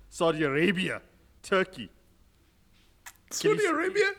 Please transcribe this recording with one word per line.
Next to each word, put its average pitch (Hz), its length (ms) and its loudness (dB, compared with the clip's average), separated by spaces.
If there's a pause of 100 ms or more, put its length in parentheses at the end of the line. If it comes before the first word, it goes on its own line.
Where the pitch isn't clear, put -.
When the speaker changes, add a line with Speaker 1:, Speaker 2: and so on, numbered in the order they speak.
Speaker 1:
Saudi 165 340 0
Arabia, 156 600 0 (400)
Turkey. 185 480 -2 (1400)
Can - 200 0
you 427 60 2
Speaker 2:
Saudi - 40 -2
Speaker 1:
see - 60 2
Speaker 2:
Arabia? 381 520 0